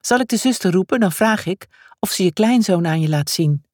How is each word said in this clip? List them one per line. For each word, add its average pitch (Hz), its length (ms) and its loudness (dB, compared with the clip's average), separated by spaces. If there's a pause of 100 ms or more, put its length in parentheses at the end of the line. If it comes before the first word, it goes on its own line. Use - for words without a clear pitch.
"Zal 247 180 0
ik 254 100 -2
de 233 80 0
zuster 220 360 0
roepen, 190 280 0
dan 190 120 2
vraag 220 340 0
ik - 520 -12
of - 120 -4
ze - 140 -2
je 175 80 2
kleinzoon 214 540 2
aan 160 140 0
je 156 80 0
laat 147 220 -2
zien." 147 440 0